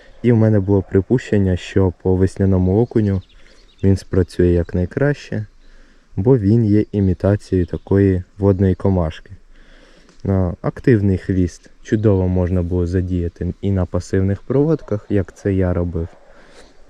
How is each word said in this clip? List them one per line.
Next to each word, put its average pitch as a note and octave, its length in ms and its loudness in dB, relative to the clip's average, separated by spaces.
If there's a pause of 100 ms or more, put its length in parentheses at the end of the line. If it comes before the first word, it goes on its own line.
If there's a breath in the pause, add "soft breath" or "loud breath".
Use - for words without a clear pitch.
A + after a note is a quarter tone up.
(240 loud breath)
І A#2+ 80 4
в A#2 60 4
мене A2 220 4
було G2 220 2
припущення, G2 760 0
що F#2+ 440 -2
по F#2+ 140 0
весняному F#2+ 680 2
окуню G#2 400 0 (600 soft breath)
він F#2+ 140 4
спрацює F2+ 500 -2
якнайкраще, F#2 960 -2 (720 soft breath)
бо B2 220 4
він A2 280 2
є G#2 260 2
імітацією F#2+ 760 0
такої F#2+ 580 0 (140)
водної G2 380 2
комашки. F2+ 560 -4 (960 soft breath)
А, F#2 360 0
активний G#2 560 0
хвіст F2+ 520 -4 (140)
чудово G#2 440 0
можна F#2 340 0
було F2 260 -2
задіяти F2 760 -4
і G2 100 -2
на F#2 140 0
пасивних F#2+ 560 -4
проводках, C#3+ 680 -2
як G2+ 280 -4
це G2+ 160 -4
я F#2 200 0
робив. F2 340 -4 (840 loud breath)